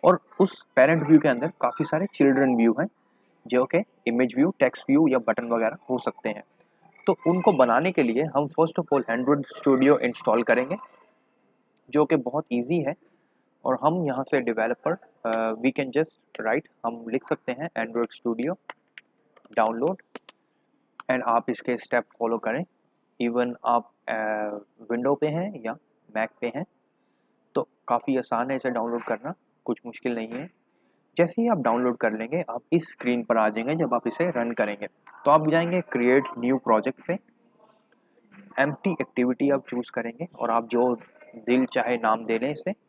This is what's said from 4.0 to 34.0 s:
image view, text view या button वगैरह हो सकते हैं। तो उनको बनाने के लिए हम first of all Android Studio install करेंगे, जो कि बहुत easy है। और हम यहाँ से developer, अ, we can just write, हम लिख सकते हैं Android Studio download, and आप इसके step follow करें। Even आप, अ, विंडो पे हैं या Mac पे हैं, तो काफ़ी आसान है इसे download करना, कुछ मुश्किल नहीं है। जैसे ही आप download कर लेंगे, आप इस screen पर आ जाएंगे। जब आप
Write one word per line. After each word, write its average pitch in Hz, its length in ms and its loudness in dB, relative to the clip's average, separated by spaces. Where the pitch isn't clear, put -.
image 123 280 0
view, 151 240 2
text - 300 -6
view 151 180 4
या 131 100 2
button 117 280 -2
वगैरह 113 320 -2
हो 127 80 -2
सकते - 320 -6
हैं। 104 140 -10
तो 190 100 2
उनको 180 240 2
बनाने 131 400 4
के 156 120 0
लिए 120 200 0
हम 147 240 -2
first 165 360 -2
of - 100 -6
all 135 220 0
Android 139 280 0
Studio 135 400 4
install 120 440 0
करेंगे, 127 320 0
जो 147 160 4
कि 160 100 2
बहुत 131 360 -4
easy 131 320 -2
है। 156 100 -4
और 127 180 0
हम 165 220 0
यहाँ 131 180 -2
से 143 140 0
developer, 117 540 -2
अ, 113 260 0
we 117 280 0
can 135 80 -4
just - 540 -4
write, 110 240 -2
हम 117 240 -6
लिख 123 200 -4
सकते 151 220 -4
हैं 123 180 -8
Android 117 260 -4
Studio 120 440 -4
download, 117 360 0
and 127 120 0
आप 117 260 0
इसके 120 280 -4
step 165 260 -2
follow 117 180 0
करें। 123 280 -4
Even 120 340 0
आप, 120 260 0
अ, 113 40 -2
विंडो 127 240 0
पे 151 120 -2
हैं 165 380 -4
या 113 120 -6
Mac 110 140 -2
पे 120 140 -4
हैं, 160 100 -6
तो 135 120 -2
काफ़ी 123 300 0
आसान 123 320 -2
है 135 60 -2
इसे 127 140 -4
download 117 340 -4
करना, 120 300 -6
कुछ 117 200 -6
मुश्किल 120 300 -8
नहीं 113 120 -8
है। 127 220 -10
जैसे 175 240 0
ही 233 60 0
आप 220 100 0
download 120 400 0
कर 113 140 0
लेंगे, 117 380 -6
आप 120 120 -8
इस 165 180 0
screen 120 320 -4
पर 113 140 0
आ 107 120 2
जाएंगे। 117 260 -4
जब 143 180 -2
आप 120 140 -2